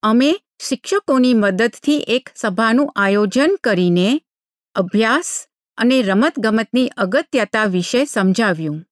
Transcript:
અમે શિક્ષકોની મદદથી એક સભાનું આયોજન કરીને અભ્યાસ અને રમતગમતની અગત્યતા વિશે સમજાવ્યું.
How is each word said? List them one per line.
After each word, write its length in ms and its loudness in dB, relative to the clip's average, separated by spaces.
અમે 380 2
શિક્ષકોની 720 0
મદદથી 640 0
એક 380 -4
સભાનું 600 0
આયોજન 680 0
કરીને 560 2
અભ્યાસ 760 -2
અને 260 2
રમતગમતની 840 0
અગત્યતા 760 -2
વિશે 400 0
સમજાવ્યું. 880 -2